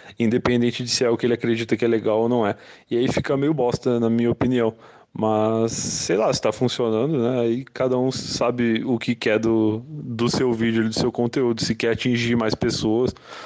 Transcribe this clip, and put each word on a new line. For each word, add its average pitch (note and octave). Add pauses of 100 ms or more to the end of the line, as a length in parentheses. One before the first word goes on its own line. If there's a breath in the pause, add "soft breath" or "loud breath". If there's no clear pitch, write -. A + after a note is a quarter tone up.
(180 loud breath)
independente A#2+
de A#2+
se -
é A#2+
o A#2
que -
ele A#2+
acredita A#2
que A#2+
é A#2
legal A2
ou A#2
não A#2+
é. G2+ (340 loud breath)
E A#2
aí B2+
fica C#3
meio C#3+
bosta, B2
na A#2
minha A#2
opinião. A#2+ (400 loud breath)
Mas, A2
sei -
lá, G3+
se -
tá A2
funcionando, B2
né? B2
Aí A#2
cada B2+
um C3
sabe A#2+
o B2
que A#2+
quer A2
do, A2
do A#2+
seu B2+
vídeo, A2+
do A2
seu C3+
conteúdo. A#2+
Se -
quer A2+
atingir A#2
mais A2+
pessoas, A2+ (320 loud breath)